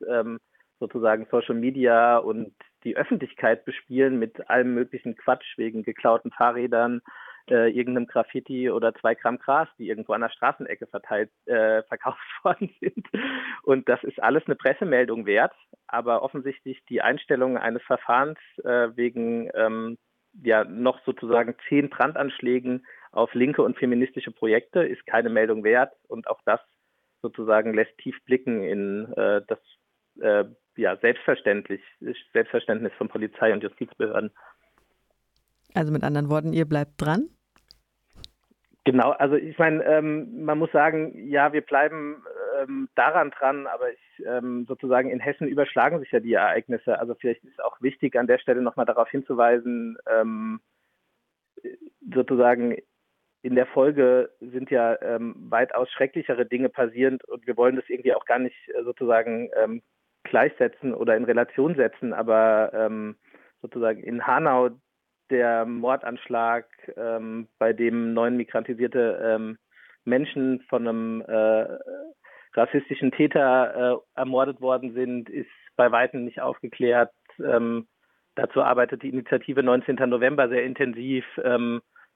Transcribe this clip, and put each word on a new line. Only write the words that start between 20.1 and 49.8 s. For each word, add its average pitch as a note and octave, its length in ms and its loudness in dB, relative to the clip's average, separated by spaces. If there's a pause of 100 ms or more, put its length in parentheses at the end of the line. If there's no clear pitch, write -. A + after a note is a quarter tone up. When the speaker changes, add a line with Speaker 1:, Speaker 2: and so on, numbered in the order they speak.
Speaker 1:
ja, A2 220 4
noch A#2+ 400 -2
sozusagen A#2+ 500 0 (140)
zehn C#3+ 200 2
Brandanschlägen B2+ 960 -2 (280)
auf A2+ 200 0
linke C3 280 2
und A#2+ 160 0
feministische B2 540 -2
Projekte A2+ 520 0
ist - 220 -6
keine A#2 240 0
Meldung A2 340 2
wert. B2 300 4 (160)
Und A2+ 180 -10
auch - 160 -6
das G#2+ 160 2 (640)
sozusagen A2 520 0
lässt A2 260 0
tief - 260 -14
blicken B2+ 360 0
in, G2+ 520 -6
äh, G#2 340 0
das, G#2+ 120 -6 (600)
äh, G#2 240 2 (340)
ja, G2 200 0
selbstverständlich, G#2 840 0 (520)
Selbstverständnis A2+ 640 -2
von A2+ 100 -4
Polizei G#2+ 460 -2
und - 100 -4
Justizbehörden. G#2+ 680 -6 (1400)
Speaker 2:
Also D#3 200 0
mit D3 100 0
anderen D3 260 -2
Worten, D#3 220 0
ihr D#3+ 140 2
bleibt D3 320 -2
dran? F3 320 0 (1500)
Speaker 1:
Genau, B2+ 280 4
also C#3+ 240 2
ich D3+ 220 -4
meine, D#3+ 280 2
ähm, D3+ 580 0
man D3+ 160 -2
muss D#3+ 140 0
sagen, D#3 560 0
ja, C#3+ 240 2
wir D3 80 0
bleiben, D3 640 -2 (360)
ähm, C3+ 340 -6
daran D3 360 2
dran, C#3 360 -2
aber B2 220 -4
ich, - 360 -14
ähm, B2 420 -4
sozusagen B2+ 420 0
in A#2+ 120 -4
Hessen C#3+ 260 -4
überschlagen C#3 520 2
sich C3+ 120 -10
ja A#2+ 80 2
die A#2 140 0
Ereignisse. G#2+ 680 0
Also A#2 160 -6
vielleicht - 300 -6
ist - 180 -14
auch - 180 -6
wichtig, C3 360 -2
an A#2+ 100 2
der B2 120 4
Stelle B2+ 220 0
noch A#2+ 140 -2
mal B2+ 80 0
darauf A#2 260 2
hinzuweisen, A#2+ 880 0 (100)